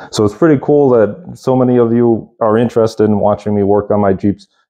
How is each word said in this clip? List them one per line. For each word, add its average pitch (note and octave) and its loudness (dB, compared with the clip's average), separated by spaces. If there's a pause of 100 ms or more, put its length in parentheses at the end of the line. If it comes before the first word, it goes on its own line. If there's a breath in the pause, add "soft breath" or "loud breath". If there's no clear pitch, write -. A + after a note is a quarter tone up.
(120 loud breath)
So A2 -2
it's G#2 0
pretty D#3+ 2
cool D3 2
that A2+ -2
so - -4
many B2+ 0
of A#2 2
you A#2 0
are A2 0
interested A2 0
in G#2+ 0
watching G#2 -2
me G2+ 0
work G2+ 0
on G#2 0
my G2 2
Jeeps, G2 -4 (220)